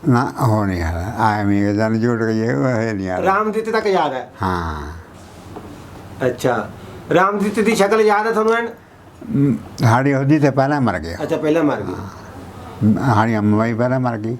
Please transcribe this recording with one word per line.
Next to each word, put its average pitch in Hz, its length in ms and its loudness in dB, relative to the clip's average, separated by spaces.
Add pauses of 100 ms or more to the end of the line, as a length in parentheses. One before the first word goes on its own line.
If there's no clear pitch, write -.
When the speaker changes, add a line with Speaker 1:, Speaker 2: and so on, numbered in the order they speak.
Speaker 1:
ਨਾ, 127 320 2
ਉਹ 110 260 2
ਨਹੀਂ 92 140 0
ਯਾਦ 82 140 -2
ਹੈ। 90 260 -6
ਐਵੇਂ 104 520 2
ਹੀ 101 60 0
ਗੱਲ 110 180 0
ਜੁੜ 113 280 0
ਗਈ 110 240 0
ਹੈ, 131 80 0
ਉਹ 139 80 0
ਹੈ 113 280 0
ਨਹੀਂ 95 140 -4
ਯਾਦ। 92 180 -2
Speaker 2:
ਰਾਮਦਿੱਤ 214 460 0
ਤੱਕ 214 160 0
ਯਾਦ 170 260 2
ਹੈ? 123 200 -8 (100)
Speaker 1:
ਹਾਂ। 85 400 -2 (1400)
Speaker 2:
ਅੱਛਾ, 120 420 -2 (460)
ਰਾਮਦਿੱਤ 202 460 2
ਦੀ 214 140 2
ਸ਼ਕਲ 196 260 4
ਯਾਦ 214 260 4
ਹੈ 226 60 0
ਤੁਹਾਨੂੰ 220 220 2
ਐਨ? 233 140 -2 (680)
Speaker 1:
ਮ, 143 180 4 (240)
ਸਾਡੀ 127 360 4
ਉਹਦੀ 139 240 4
ਤੇ 143 120 4
ਪਹਿਲਾਂ 139 300 2
ਮਰ 104 180 2
ਗਿਆ। 82 240 -6
Speaker 2:
ਅੱਛਾ, 156 140 -2
ਪਹਿਲਾਂ 151 280 2
ਮਰ 127 160 0
ਗਈ। - 140 -6 (1000)
Speaker 1:
ਹਾਂ। 120 180 2
ਸਾਡੀ 110 240 4
ਅੰਮਾ 104 260 4
ਵੀ 117 100 -2
ਪਹਿਲਾਂ 123 260 0
ਮਰ 120 180 -2
ਗਈ 113 220 -4